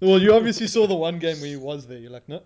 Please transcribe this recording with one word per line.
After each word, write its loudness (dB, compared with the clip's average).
Well, 6
you 6
obviously 0
saw 0
the 0
one -4
game -4
where -10
he -10
was -12
there. -16
You're -20
like, -20
"No, -12